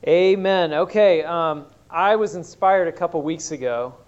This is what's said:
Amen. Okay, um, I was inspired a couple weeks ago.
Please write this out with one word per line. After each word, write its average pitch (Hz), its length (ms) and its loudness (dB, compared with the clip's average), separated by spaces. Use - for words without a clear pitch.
Amen. 185 680 2
Okay, 185 480 2
um, 160 420 -4
I 190 280 0
was 214 180 -2
inspired 185 540 0
a 160 40 -6
couple 170 300 -4
weeks 160 300 -8
ago. 123 420 -6